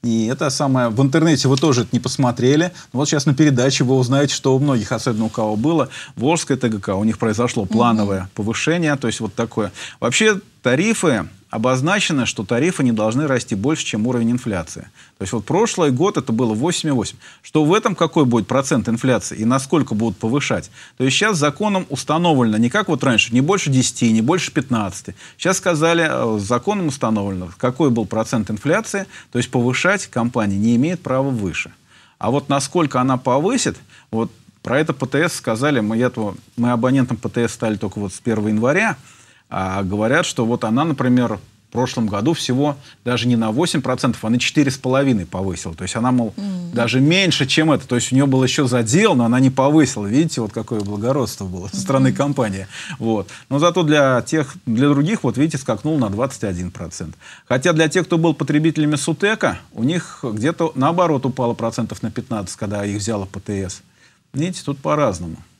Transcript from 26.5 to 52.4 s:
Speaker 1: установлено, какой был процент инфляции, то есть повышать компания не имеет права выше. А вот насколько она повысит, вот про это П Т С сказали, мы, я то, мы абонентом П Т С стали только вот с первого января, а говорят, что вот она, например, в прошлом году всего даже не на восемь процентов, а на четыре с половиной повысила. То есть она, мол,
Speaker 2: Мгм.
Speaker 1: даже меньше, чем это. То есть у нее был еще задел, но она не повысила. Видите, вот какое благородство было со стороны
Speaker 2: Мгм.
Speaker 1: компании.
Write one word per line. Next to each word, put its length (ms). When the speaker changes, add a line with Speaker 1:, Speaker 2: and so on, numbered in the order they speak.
Speaker 1:
установлено, 600
какой 320
был 160
процент 440
инфляции, 560
то 80
есть 120
повышать 580
компания 500
не 180
имеет 240
права 300
выше. 400
А 140
вот 160
насколько 520
она 180
повысит, 580
вот 200
про 180
это 120
П 140
Т 220
С 60
сказали, 460
мы, 160
я 140
то, 240
мы 160
абонентом 440
П 120
Т 200
С 40
стали 240
только 240
вот 120
с 60
первого 300
января, 480
а 360
говорят, 420
что 180
вот 200
она, 200
например, 540
в 40
прошлом 360
году 240
всего 440
даже 240
не 80
на 160
восемь 280
процентов, 440
а 40
на 120
четыре 320
с 40
половиной 480
повысила. 480
То 100
есть 120
она, 160
мол, 260
Speaker 2:
Мгм. 360
Speaker 1:
даже 280
меньше, 460
чем 240
это. 160
То 80
есть 160
у 60
нее 100
был 160
еще 240
задел, 480
но 100
она 140
не 120
повысила. 540
Видите, 360
вот 120
какое 280
благородство 640
было 240
со 120
стороны 280
Speaker 2:
Мгм. 80
Speaker 1:
компании. 500